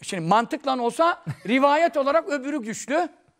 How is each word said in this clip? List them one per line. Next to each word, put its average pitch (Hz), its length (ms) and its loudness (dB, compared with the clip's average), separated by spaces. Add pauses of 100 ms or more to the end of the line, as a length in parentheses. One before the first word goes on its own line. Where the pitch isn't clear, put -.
şimdi 165 260 -6
mantıkla 240 540 0
olsa 320 400 0 (120)
<laughs> - 140 -12
rivayet 285 480 4
olarak 294 320 0
öbürü 285 340 -4
güçlü, 262 460 -2 (320)